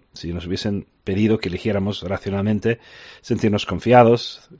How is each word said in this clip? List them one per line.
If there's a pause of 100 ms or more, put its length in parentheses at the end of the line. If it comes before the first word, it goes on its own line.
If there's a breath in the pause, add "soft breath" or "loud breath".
(120)
si
nos
hubiesen (180)
pedido
que
eligiéramos
racionalmente, (420 loud breath)
sentirnos
confiados, (120)